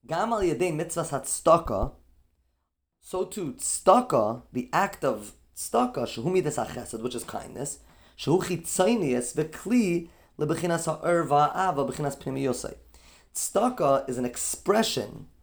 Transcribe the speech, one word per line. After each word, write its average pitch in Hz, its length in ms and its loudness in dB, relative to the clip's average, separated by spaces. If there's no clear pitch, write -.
Gam 180 240 0
al 214 120 0
yedei 175 280 0
mitzvahs 160 380 -4
hatzdaka, 139 840 2
so 185 240 -6
too 180 300 -6
tzedakah, - 880 4
the 123 180 -4
act 185 320 0
of 107 300 -2
tzedakah, 226 480 0
shehu 117 260 -4
midas 156 280 0
hachesed, 113 440 -8
which 123 120 -4
is 117 100 -6
kindness, - 540 -10
shehu 170 240 2
chitzonius 170 920 0
v'kli 175 760 0
lebechinas 165 460 0
ha'or 165 400 0
va'ava 143 680 2
bechinas 143 320 -6
pnimiyosei. 135 520 -4
Tzedakah 175 760 0
is 120 80 -4
an 123 80 -2
expression - 1000 -2